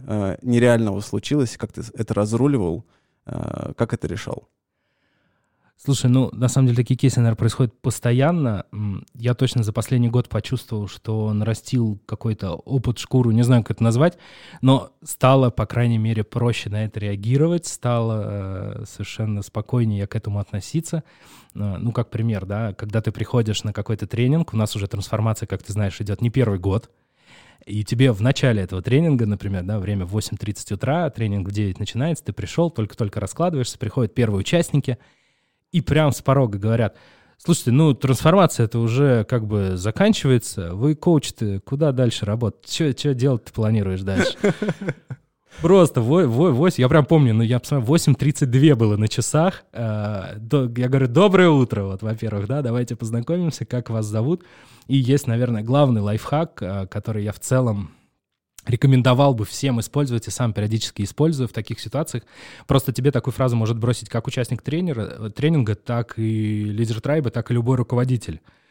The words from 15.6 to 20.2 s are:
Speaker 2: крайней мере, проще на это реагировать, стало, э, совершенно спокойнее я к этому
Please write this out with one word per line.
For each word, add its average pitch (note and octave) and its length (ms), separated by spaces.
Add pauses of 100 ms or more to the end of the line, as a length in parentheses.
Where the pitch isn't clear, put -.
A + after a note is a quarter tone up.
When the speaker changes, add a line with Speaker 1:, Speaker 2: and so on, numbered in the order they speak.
Speaker 2:
крайней A#2+ 320
мере, A2 260
проще A#2+ 460
на G#2 160
это G#2+ 160
реагировать, B2+ 680
стало, A2+ 580
э, G2+ 640
совершенно G#2 540
спокойнее A2 580
я G2+ 80
к - 80
этому G2+ 240